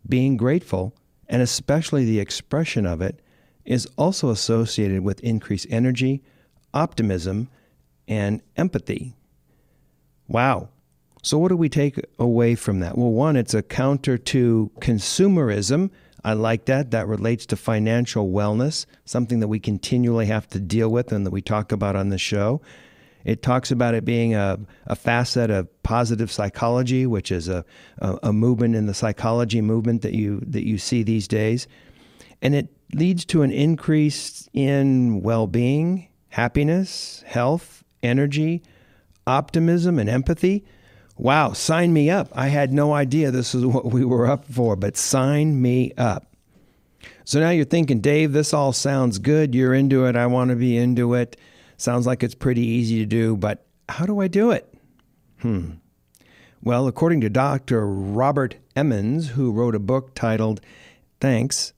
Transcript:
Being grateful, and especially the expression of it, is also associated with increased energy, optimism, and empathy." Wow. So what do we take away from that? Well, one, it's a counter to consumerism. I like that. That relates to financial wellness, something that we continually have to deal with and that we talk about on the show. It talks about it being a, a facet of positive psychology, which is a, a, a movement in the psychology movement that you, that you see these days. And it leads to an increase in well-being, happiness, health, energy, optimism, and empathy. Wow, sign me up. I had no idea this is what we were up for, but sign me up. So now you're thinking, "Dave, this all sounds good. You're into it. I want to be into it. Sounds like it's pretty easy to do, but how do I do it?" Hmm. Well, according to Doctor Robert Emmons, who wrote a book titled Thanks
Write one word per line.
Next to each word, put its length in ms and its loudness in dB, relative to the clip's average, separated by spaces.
Being 260 2
grateful, 600 -2
and 140 0
especially 600 0
the 160 2
expression 680 -4
of 160 -2
it, 200 -4
is 320 -2
also 360 0
associated 720 0
with 200 -4
increased 480 -4
energy, 540 0
optimism, 720 -2
and 340 -2
empathy." 580 -6
Wow. 420 0
So 120 0
what 100 2
do 80 2
we 140 2
take 360 -2
away 340 2
from 280 -2
that? 160 -4
Well, 140 2
one, 260 2
it's 160 -2
a 100 0
counter 540 -2
to 520 2
consumerism. 1080 2
I 80 0
like 320 0
that. 260 0
That 160 -2
relates 380 -2
to 100 -2
financial 720 0
wellness, 560 -2
something 340 -2
that 80 0
we 100 -2
continually 680 0
have 240 -2
to 100 -6
deal 300 0
with 240 -2
and 120 -2
that 60 -4
we 100 -4
talk 300 -4
about 240 -2
on 140 -2
the 80 -2
show. 440 -2
It 180 -4
talks 300 0
about 220 0
it 100 -2
being 320 0
a, 240 -2
a 120 -6
facet 520 0
of 200 -2
positive 460 0
psychology, 760 -2
which 260 -2
is 160 -4
a, 160 -4
a, 240 -4
a 100 0
movement 420 2
in 120 0
the 60 -4
psychology 680 -2
movement 400 0
that 120 -4
you, 320 -2
that 220 -4
you 100 -2
see 260 -2
these 260 -2
days. 400 -2
And 120 2
it 140 0
leads 340 0
to 160 2
an 80 2
increase 1000 0
in 720 2
well-being, 880 0
happiness, 960 -2
health, 600 -4
energy, 600 0
optimism, 760 2
and 100 0
empathy. 560 0
Wow, 380 2
sign 400 2
me 160 4
up. 240 0
I 140 -2
had 260 0
no 200 2
idea 360 2
this 240 -2
is 100 0
what 220 0
we 180 2
were 220 2
up 200 0
for, 300 0
but 220 -4
sign 640 2
me 340 2
up. 300 -2
So 160 0
now 120 4
you're 140 2
thinking, 360 2
"Dave, 320 2
this 180 0
all 220 0
sounds 460 0
good. 340 2
You're 220 4
into 300 4
it. 100 2
I 100 2
want 240 2
to 60 0
be 200 2
into 380 2
it. 240 -2
Sounds 300 0
like 160 -2
it's 100 -4
pretty 320 0
easy 320 0
to 80 0
do, 320 2
but 260 -4
how 180 -4
do 140 -2
I 60 0
do 220 2
it?" 240 -2
Hmm. 320 -4
Well, 240 0
according 340 2
to 80 0
Doctor 580 0
Robert 680 -2
Emmons, 540 0
who 220 0
wrote 240 0
a 40 -2
book 360 -4
titled 460 -2
Thanks 560 -2